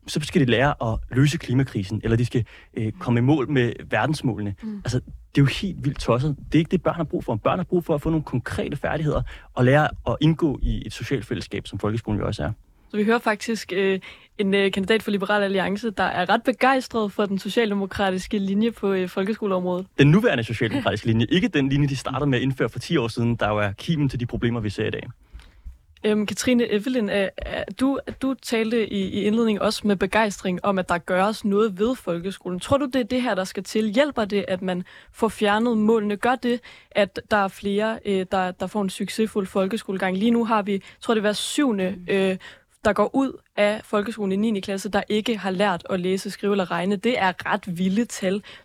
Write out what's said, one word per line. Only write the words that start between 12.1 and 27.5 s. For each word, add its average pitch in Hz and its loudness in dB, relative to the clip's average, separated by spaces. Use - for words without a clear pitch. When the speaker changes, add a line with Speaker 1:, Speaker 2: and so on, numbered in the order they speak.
Speaker 1:
jo - -2
også 101 -4
er. 76 -2
Speaker 2:
Så 208 -4
vi 208 2
hører 226 4
faktisk, 220 -2
øh, 190 2
en, 196 0
øh, 196 4
kandidat 202 0
for 226 -2
Liberal 202 2
Alliance, 196 0
der 196 -2
er 180 0
ret 233 2
begejstret 254 2
for 214 0
den 196 -2
socialdemokratiske 202 -2
linje 202 0
på, 202 -2
øh, 185 -2
folkeskoleområdet. 190 -2
Speaker 1:
Den 139 8
nuværende 180 4
socialdemokratiske 113 -2
linje, 113 4
ikke 180 4
den 139 0
linje, 143 2
de 139 -2
startede 135 -2
med 127 4
at 110 0
indføre 131 0
for 117 -10
ti 165 0
år 120 2
siden, 117 0
der 107 0
jo 107 2
er 104 0
kimen 147 -2
til 123 -6
de 120 -2
problemer, 120 -2
vi 107 -2
ser 104 -4
i 104 -2
dag. - -8
Speaker 2:
Øhm, 214 2
Katrine 240 0
Evelyn, 214 0
øh, 202 0
øh, 185 0